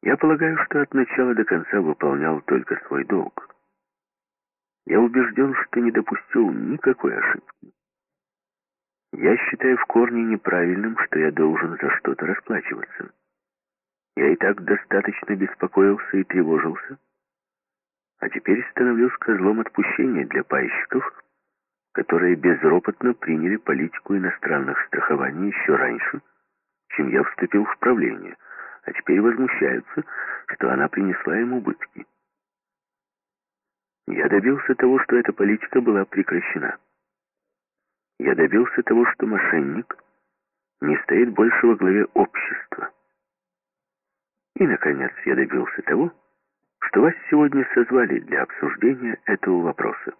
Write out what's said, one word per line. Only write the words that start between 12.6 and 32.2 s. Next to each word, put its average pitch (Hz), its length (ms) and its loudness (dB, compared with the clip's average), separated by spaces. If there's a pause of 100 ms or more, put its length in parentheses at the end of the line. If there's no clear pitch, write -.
Я 71 160 4
и 87 40 2
так 98 260 0
достаточно 101 760 -2
беспокоился 98 800 2
и 95 80 2
тревожился, 82 720 0 (1200)
а - 100 -8
теперь 113 420 -2
становлюсь 123 480 2
козлом 107 420 0
отпущения 104 680 -2
для - 180 -4
пайщиков, - 600 -2 (920)
которые 87 400 2
безропотно 87 800 2
приняли 82 420 -2
политику 80 580 -4
иностранных 78 720 -4
страхований 76 640 -2
ещё - 300 -2
раньше, 120 420 -4 (680)
чем 71 200 -4
я 65 160 2
вступил - 400 0
в - 140 -6
правление, 90 580 -2 (460)
а - 100 -10
теперь 90 300 2
возмущаются, 120 840 0 (440)
что - 220 -2
она 69 180 0
принесла 95 520 -2
им 120 140 -2
убытки. - 520 -6 (2000)